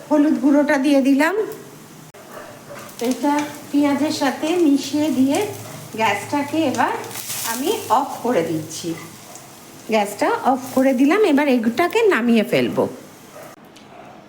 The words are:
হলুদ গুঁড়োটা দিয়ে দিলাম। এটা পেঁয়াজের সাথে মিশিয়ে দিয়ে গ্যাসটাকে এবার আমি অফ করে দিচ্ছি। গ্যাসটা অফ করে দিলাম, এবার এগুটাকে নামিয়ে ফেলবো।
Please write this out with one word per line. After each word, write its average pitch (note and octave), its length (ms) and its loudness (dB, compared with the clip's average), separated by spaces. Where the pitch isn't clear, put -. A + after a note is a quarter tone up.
হলুদ D4 300 4
গুঁড়োটা C#4+ 360 4
দিয়ে C4+ 240 4
দিলাম। C#4 340 2
এটা C#4+ 380 0
পেঁয়াজের C#4+ 400 2
সাথে D4 440 -2
মিশিয়ে D4+ 540 2
দিয়ে C#4 380 2
গ্যাসটাকে C4+ 640 -2
এবার C#4 340 0
আমি C#4 260 -2
অফ B3+ 180 2
করে A3+ 200 0
দিচ্ছি। E3 500 -6
গ্যাসটা A3 420 0
অফ B3+ 140 2
করে C4 180 4
দিলাম, D4 300 4
এবার D4 240 4
এগুটাকে B3+ 600 2
নামিয়ে A#3 360 4
ফেলবো। B2 440 0